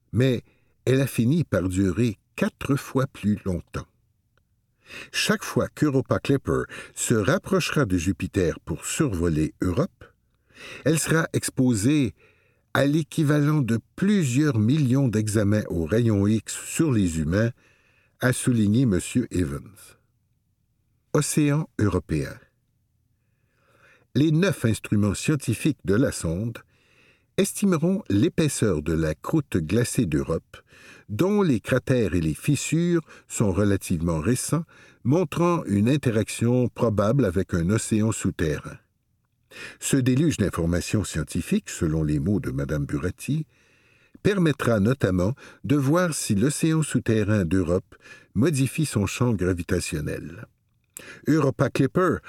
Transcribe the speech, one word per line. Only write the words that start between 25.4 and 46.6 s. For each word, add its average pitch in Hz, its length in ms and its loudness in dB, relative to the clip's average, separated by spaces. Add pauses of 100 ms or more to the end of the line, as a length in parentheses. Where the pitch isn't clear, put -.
de 98 100 0
la 131 180 2
sonde 95 460 -6 (800)
estimeront 190 720 0
l'épaisseur 110 720 2
de 80 100 -2
la 78 220 0
croûte - 420 -2
glacée 101 500 0
d'Europe, 76 520 -4 (500)
dont 185 320 0
les 147 200 2
cratères 123 540 0
et 90 60 2
les 78 140 0
fissures 165 680 0 (240)
sont - 260 -2
relativement 87 680 0
récents, 135 440 -2 (400)
montrant 165 600 0
une 101 240 2
interaction 123 800 0
probable 110 560 2
avec 95 300 0
un 87 160 0
océan 110 420 2
souterrain. - 680 -4 (1000)
Ce - 160 0
déluge 131 400 2
d'informations 87 680 0
scientifiques, - 640 -4
selon 80 320 -2
les 76 160 0
mots 87 220 0
de 64 100 -6
madame 69 360 -4
Buratti, 90 600 -6 (760)
permettra 160 580 2
notamment 98 540 2 (300)
de 123 120 0
voir 156 380 0
si - 200 -4
l'océan 156 480 0